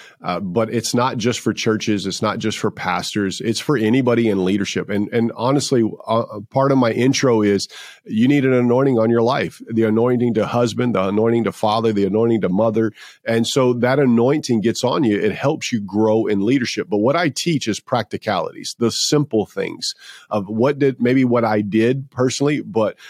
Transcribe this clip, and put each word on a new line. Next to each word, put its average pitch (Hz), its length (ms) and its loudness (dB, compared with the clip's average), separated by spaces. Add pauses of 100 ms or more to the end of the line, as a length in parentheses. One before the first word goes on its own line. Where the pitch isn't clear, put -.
(240)
uh, 87 160 -4
but 98 340 -2
it's 117 200 -4
not 123 240 0
just 117 240 -2
for 110 120 0
churches. 107 520 -2
It's 95 160 -6
not 107 180 -2
just 107 180 -4
for 104 140 -2
pastors. 90 680 -4
It's 113 180 -4
for 151 180 0
anybody 117 520 2
in 95 160 0
leadership. 95 440 -2
And, 101 240 -4
and 117 220 0
honestly, 131 480 0 (240)
uh, 113 320 -4 (100)
part 135 220 2
of 139 60 2
my 117 160 2
intro 120 480 2
is 101 260 2 (380)
you 117 240 2
need 143 160 2
an 131 80 2
anointing 123 440 2
on 113 120 2
your 117 120 2
life, 113 460 -2
the 113 160 0
anointing 117 520 2
to 104 120 2
husband, 120 480 0
the 95 140 0
anointing 113 340 2
to 98 80 0
father, 110 400 0
the 101 140 2
anointing 110 360 2
to 90 80 0
mother. 110 440 0 (320)
And 117 200 0
so 127 280 2
that 123 260 0
anointing 123 600 2
gets 110 240 0
on 120 180 0
you. 104 160 2
It 98 140 0
helps - 400 -4
you 110 80 -2
grow 107 460 2
in 98 180 0
leadership. 117 440 0
But 104 100 0
what 127 180 2
I 175 100 0
teach 151 400 -2
is 104 140 -4
practicalities, - 960 -4
the 117 100 2
simple 113 560 0
things 87 500 -8 (340)
of 104 180 -4
what 123 320 0
did, 135 220 0
maybe 135 240 4
what 120 180 2
I 107 160 2
did 113 500 0
personally, 131 520 -2
but 107 340 -2 (140)